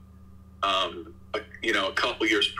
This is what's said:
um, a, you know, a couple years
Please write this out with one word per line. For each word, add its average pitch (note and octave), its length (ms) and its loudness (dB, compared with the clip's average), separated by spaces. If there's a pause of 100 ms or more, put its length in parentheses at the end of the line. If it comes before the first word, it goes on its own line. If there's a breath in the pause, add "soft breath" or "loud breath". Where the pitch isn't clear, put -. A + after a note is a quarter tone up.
(640)
um, G2 520 0 (180)
a, G#2 80 -2 (220)
you A2+ 100 2
know, G2 160 2
a F#2+ 40 -2
couple - 340 0
years G#2+ 340 4